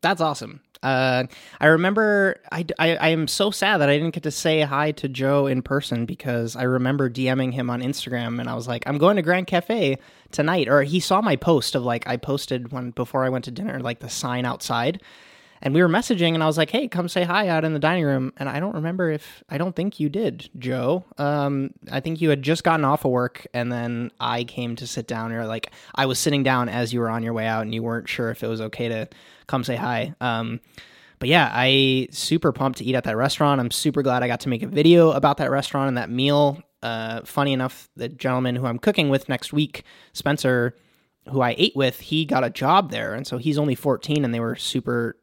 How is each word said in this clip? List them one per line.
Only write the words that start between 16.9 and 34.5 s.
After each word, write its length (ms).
say 140
hi 240
out 180
in 80
the 60
dining 240
room." 340
And 100
I 120
don't 160
remember 340
if, 400
I 80
don't 180
think 240
you 100
did, 380
Joe. 460
Um, 540
I 100
think 200
you 80
had 140
just 200
gotten 220
off 180
of 60
work 420
and 200
then 480
I 240
came 320
to 100
sit 220
down. 240
Or, 160
like, 240
I 100
was 140
sitting 240
down 260
as 240
you 60
were 100
on 140
your 100
way 140
out 160
and 100
you 80
weren't 260
sure 220
if 140
it 40
was 140
okay 280
to 200
come 160
say 140
hi. 420
Um, 400
but 100
yeah, 240
I 580
super 400
pumped 280
to 40
eat 120
at 100
that 100
restaurant. 460
I'm 100
super 300
glad 200
I 60
got 140
to 80
make 120